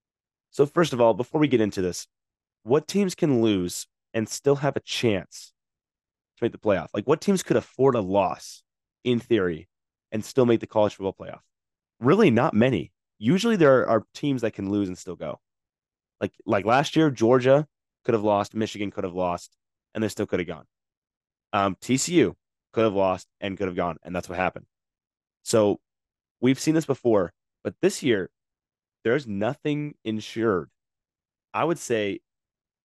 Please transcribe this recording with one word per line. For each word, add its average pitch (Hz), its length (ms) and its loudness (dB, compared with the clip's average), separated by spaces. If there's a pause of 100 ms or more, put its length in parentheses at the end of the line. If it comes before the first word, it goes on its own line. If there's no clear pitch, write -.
(520)
So - 140 2
first 156 280 0
of 120 80 2
all, 113 120 6
before 123 280 -2
we 151 80 2
get 120 100 4
into 104 220 0
this, 90 260 -4 (560)
what 139 240 0
teams 190 280 -2
can 139 260 0
lose 95 440 0 (280)
and 110 160 -4
still 139 280 0
have 139 200 -2
a - 40 -10
chance - 720 -4 (840)
to - 80 -12
make 110 80 -2
the 98 40 -16
playoff? 95 360 0
Like, 107 120 -6
what 156 140 0
teams 190 240 0
could 139 140 0
afford 127 380 0
a 117 60 -2
loss 92 640 -2 (400)
in 123 160 0
theory 92 480 -2 (420)
and 110 140 -6
still - 220 0
make 113 160 2
the - 60 -10
college 104 280 0
football 95 240 -6
playoff? 92 220 -16 (580)
Really 165 320 4
not 120 220 2
many. 107 400 0 (260)
Usually 196 380 0
there 135 300 6
are 113 260 0
teams 135 280 -4
that 110 120 -4
can 98 160 -6
lose 101 180 0
and 90 100 -10
still 87 200 -14
go. 76 220 -10 (800)
Like, 104 120 -4 (120)
like 101 200 0
last 131 300 2
year, 160 160 4
Georgia 127 560 4 (380)
could 120 80 -2
have 107 100 0
lost, 104 320 0
Michigan 104 340 -6
could 95 140 -12
have 90 100 -6
lost, 90 440 -4 (360)
and 110 80 -4
they 107 60 0
still 101 180 -6
could 92 140 -2
have 87 80 -4
gone. 78 180 -14 (840)
Um, 98 300 0
T 127 160 -2
C 160 220 -4
U 98 180 2 (340)
could 113 140 0
have 107 80 0
lost 95 340 0 (140)
and 95 160 -8
could 98 100 -4
have 90 80 -6
gone, 87 280 -4
and 87 120 -10
that's 90 140 -8
what 87 80 -10
happened. 90 280 -4 (800)
So 104 360 2 (600)
we've 127 200 2
seen 156 160 0
this 160 100 -2
before, 107 480 0 (300)
but 104 180 -6
this 196 220 -2
year, 104 260 0 (760)
there's 131 220 0
nothing 139 680 -6 (100)
insured. 110 640 -4 (840)
I 107 100 -2
would 160 160 -2
say, 104 400 -4 (640)